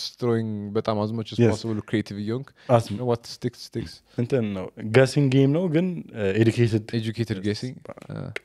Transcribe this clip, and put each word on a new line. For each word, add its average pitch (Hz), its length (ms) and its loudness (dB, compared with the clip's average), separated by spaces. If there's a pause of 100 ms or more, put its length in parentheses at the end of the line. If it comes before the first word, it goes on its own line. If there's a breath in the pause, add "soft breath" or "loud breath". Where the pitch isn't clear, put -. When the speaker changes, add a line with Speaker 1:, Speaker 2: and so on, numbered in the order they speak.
(160)
Speaker 1:
throwing 113 340 0 (200)
በጣም 107 280 0
as 107 140 0
much 113 180 -6
as 117 80 -12
Speaker 2:
Yes. 117 140 8
Speaker 1:
possible 107 300 -4
creative 104 380 -4
እየሆንክ 113 280 -6 (200 soft breath)
Speaker 2:
አስ- 117 200 4
Speaker 1:
you 101 100 -6
know 123 100 -6
what 117 200 -2
sticks, - 360 -8
sticks. 101 300 -10 (240)
Speaker 2:
እንትን 120 340 0
ነው፣ 95 140 -6 (260)
ገሲንግ 135 400 4
ጌም 135 200 6
ነው፣ 170 160 0
ግን 170 200 0 (480)
ኤዱኬትድ 113 580 4
Speaker 1:
Educated 113 480 -4
guessing. 104 320 -4 (140)
አዎ፣ - 400 -12 (180)